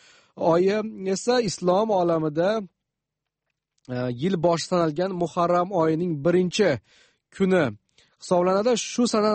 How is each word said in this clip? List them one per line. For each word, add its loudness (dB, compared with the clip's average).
oyi 2
esa -2
islom 0
olamida, 0
e, -8
yil -4
boshi 0
sanalgan -2
Muharram -2
oyining 0
birinchi 2
kuni 2
hisoblanadi. 2
Shu -2
sana 2